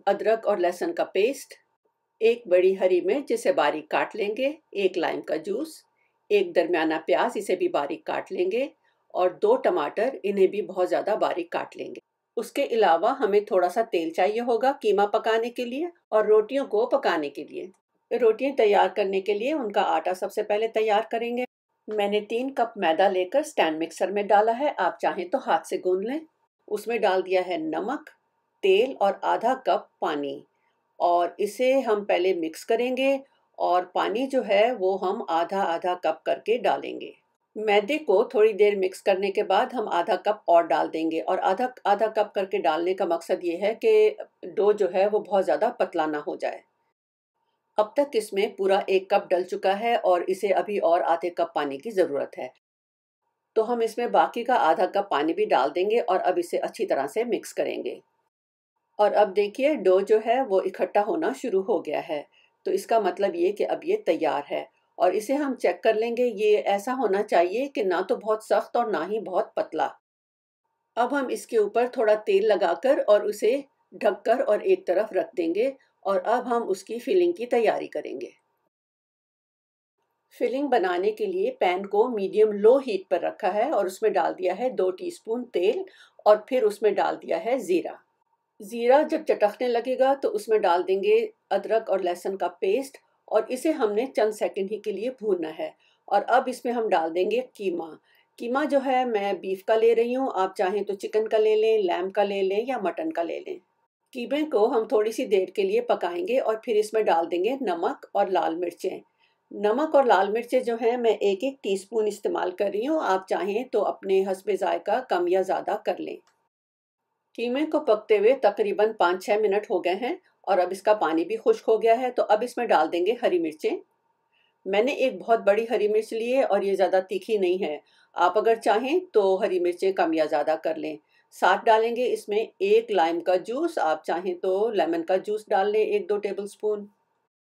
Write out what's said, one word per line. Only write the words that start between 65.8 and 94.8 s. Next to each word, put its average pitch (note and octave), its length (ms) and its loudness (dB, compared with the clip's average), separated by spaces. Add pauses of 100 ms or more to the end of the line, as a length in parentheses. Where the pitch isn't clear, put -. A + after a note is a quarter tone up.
कर A3+ 120 2
लेंगे। A#3 300 0
ये G#3+ 320 2
ऐसा G3+ 380 -2
होना G#3 280 0
चाहिए G#3 460 2
कि C#4 160 -6
ना F3+ 180 0
तो A3 140 -2
बहुत G#3+ 280 -4
सख्त G#3+ 320 0
और A#3 140 0
ना D#3+ 140 -2
ही G#3 160 -6
बहुत F#3 360 -4
पतला। - 280 -4 (1120)
अब A#3+ 180 0
हम C4+ 160 -2
इसके A3+ 280 -6
ऊपर A3 300 2
थोड़ा A3 280 2
तेल G#3 300 2
लगाकर G3+ 560 2
और G#3 220 4
उसे G#3 280 0 (420)
ढककर G#3+ 480 0
और G#3 220 0
एक F#3 220 2
तरफ A#3+ 260 0
रख F3+ 240 -4
देंगे F#3 360 0 (320)
और G3 160 0
अब A3+ 260 0
हम A#3+ 180 0
उसकी F#3+ 340 -6
फिलिंग F3 360 2
की A3+ 120 -8
तैयारी F#3 420 0
करेंगे। C3 420 -10 (2000)
फिलिंग C4+ 320 -2
बनाने F#3 440 0
के G#3+ 140 -4
लिए F#3+ 240 -2 (100)
पैन F#3+ 260 0
को G#3 240 2
मीडियम G#3 440 2
लो G#3+ 260 6
हीट A3+ 300 -6
पर F3 120 0
रखा D#3+ 280 -2
है G#3+ 200 0
और G3+ 160 0
उसमें G3+ 260 -2
डाल E3 220 0
दिया F3+ 200 -2
है B3 180 -2
दो F#3+ 200 0
टीस्पून G#3+ 520 -8 (100)
तेल A3 300 0 (420)
और G#3+ 220 6
फिर B3+ 160 0
उसमें G#3 300 2
डाल D#3+ 220 0
दिया E3+ 220 -4
है A#3 220 -2
ज़ीरा। F3+ 380 -2 (640)
ज़ीरा A#3+ 440 4
जब D#4 200 -4
चटकने G#3 440 0
लगेगा B3+ 480 2
तो - 140 -2
उसमें G#3+ 300 0
डाल F3+ 220 2
देंगे G3 360 2 (320)
अदरक G3+ 380 -2
और F#3+ 140 0
लहसुन F3 340 -4
का F3 120 -4 (120)
पेस्ट A#3+ 380 -2 (300)
और G#3+ 220 2
इसे B3+ 220 -2
हमने A3+ 340 0
चंद A3 280 0
सेकंड G3 360 -4
ही G#3+ 80 -6
के G#3 140 -8